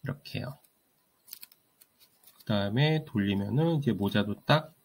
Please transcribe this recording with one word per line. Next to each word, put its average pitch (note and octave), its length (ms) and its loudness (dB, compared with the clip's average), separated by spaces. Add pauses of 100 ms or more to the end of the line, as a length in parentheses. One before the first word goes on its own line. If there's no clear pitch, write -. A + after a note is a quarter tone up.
이렇게요. - 560 -8 (1900)
그 - 0 -
다음에 C3 640 0
돌리면은 G2+ 680 0
이제 C#3 160 0
모자도 G2+ 520 0
딱 D3+ 300 2 (100)